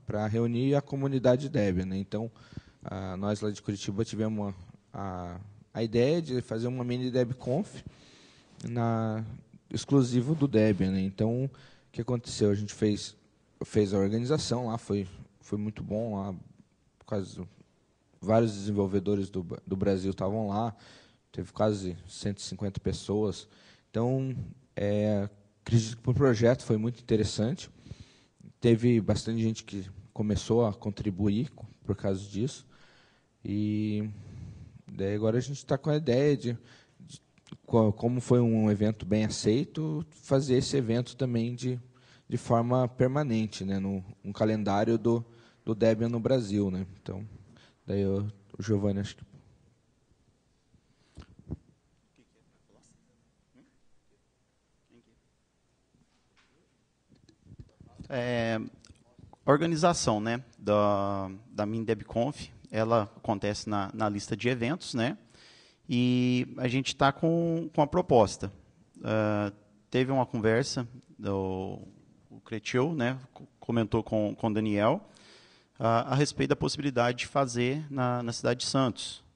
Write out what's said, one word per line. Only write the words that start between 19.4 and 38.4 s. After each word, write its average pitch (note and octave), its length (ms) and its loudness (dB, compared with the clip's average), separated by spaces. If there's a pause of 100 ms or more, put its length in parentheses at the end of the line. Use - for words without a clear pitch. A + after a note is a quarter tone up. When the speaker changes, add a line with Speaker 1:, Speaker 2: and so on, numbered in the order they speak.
Speaker 1:
do F#2+ 80 -4
Brasil G2 340 0
estavam G2+ 380 -4
lá, G#2+ 280 -2 (560)
teve A#2+ 200 -10
quase G2 440 0 (120)
cento - 320 -6
e - 20 -12
cinquenta G2 380 -6
pessoas. G2 680 -2 (440)
Então, C3 440 -2 (400)
é, G#2 540 0 (320)
acredito A2+ 400 0
que - 80 -2
o B2 40 2
projeto B2 500 4
foi A2+ 120 2
muito A2+ 240 -2
interessante. G#2+ 720 0 (880)
Teve A#2 400 6
bastante G#2+ 400 0
gente A2+ 240 0
que F#2+ 240 -10 (240)
começou A2 540 2
a G2+ 80 0
contribuir G#2 800 -2
co-, - 160 -18 (160)
por G2 120 -2
causa G2 320 -4
disso. G2+ 380 -6 (800)
E G#2+ 640 -2 (840)
daí G2 220 -2
agora A2 240 2
a B2 40 2
gente C3+ 220 -8
tá C3+ 140 0
com D3+ 140 -2
a D3+ 60 2
ideia C#3+ 380 4
de, A#2 220 -4 (420)
de - 220 -20 (420)
co-, A2 300 6
como A#2+ 260 0
foi B2 200 6
um A2 320 4